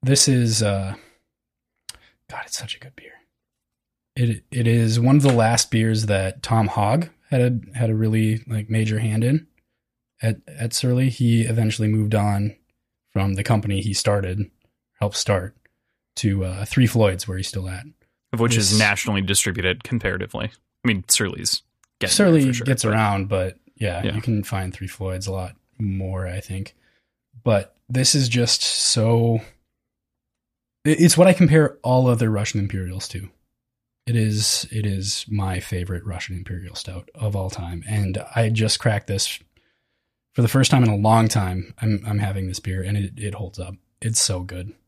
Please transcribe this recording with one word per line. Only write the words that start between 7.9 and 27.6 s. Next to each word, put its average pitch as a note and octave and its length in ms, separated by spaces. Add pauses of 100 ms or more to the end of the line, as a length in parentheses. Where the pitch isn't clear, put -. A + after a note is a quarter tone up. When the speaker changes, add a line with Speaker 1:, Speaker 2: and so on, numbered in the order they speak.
Speaker 1:
really, A2 520
like, A2 220
major A2 300
hand A2 240
in C#3 240 (720)
at, A2 160 (100)
at A#2 260
Surly. B2+ 360
He A#2 320
eventually A2+ 460
moved G#2+ 280
on G2+ 400 (560)
from G2 240
the G2 80
company G#2 380
he G#2 120
started, G2 560 (500)
helped G2+ 180
start, F#2 380 (600)
to, G2 280
uh, F#2+ 200
Three B2+ 220
Floyds, G2+ 400
where F#2 100
he's F#2+ 100
still F#2 220
at. F#2+ 140 (500)
Speaker 2:
Of A2+ 60
which A#2 180
is G2+ 140
Speaker 1:
This G#2+ 80
Speaker 2:
nationally G2+ 420
distributed F#2+ 600
comparatively. G2+ 680 (320)
I B2+ 40
mean, G2+ 200
Surly's - 540 (380)
getting - 140
Speaker 1:
Surly F3 300
Speaker 2:
there C3 60
for B2 60
sure, A#2 100
Speaker 1:
gets B2+ 180
Speaker 2:
but A2 100
Speaker 1:
around, G2+ 360
but F#2 280 (180)
yeah, F2+ 280
Speaker 2:
Yeah. F#2 120
Speaker 1:
you A2 60
can G#2+ 220
find F#2 300
Three F#2+ 140
Floyds F#2+ 400
a G2 40
lot F#2 220 (260)
more, F#2+ 480
I F2+ 120
think. G2 360 (680)
But G#2 320 (120)